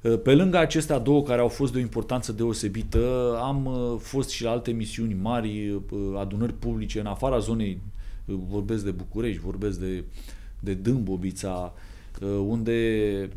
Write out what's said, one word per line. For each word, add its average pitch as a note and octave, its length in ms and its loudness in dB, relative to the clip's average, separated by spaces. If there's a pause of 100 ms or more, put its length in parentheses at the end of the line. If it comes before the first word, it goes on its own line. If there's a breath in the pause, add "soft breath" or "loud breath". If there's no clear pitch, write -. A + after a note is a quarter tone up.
Uh, A#2 200 4
pe C3 120 8
lângă F3+ 220 8
acestea D#3 420 4
două C#3 240 6
care B2 180 2
au A#2+ 80 6
fost B2 240 0
de B2+ 60 0
o - 20 2
importanță A#2 520 -2
deosebită, A#2 1080 0
am, C#3 240 0
uh, B2 340 -2
fost C3+ 280 -2
și - 140 -6
la A2+ 80 0
alte A#2+ 200 0
misiuni A2+ 440 -2
mari, G#2+ 560 -2
uh, G2+ 100 -2 (380)
adunări G#2 340 -2
publice A2 480 -4
în G#2+ 60 -4
afara B2+ 320 0
zonei, G2+ 420 0 (440 loud breath)
uh, G2 120 -4 (120)
vorbesc G2+ 360 -2
de G2+ 60 0
București, F#2 500 -4
vorbesc F#2 400 -4
de, F#2 240 -4 (560 loud breath)
de G2 140 -2
Dâmbovița, F#2 1000 -2 (480 loud breath)
uh, G2 80 -4
unde, G#2+ 1080 2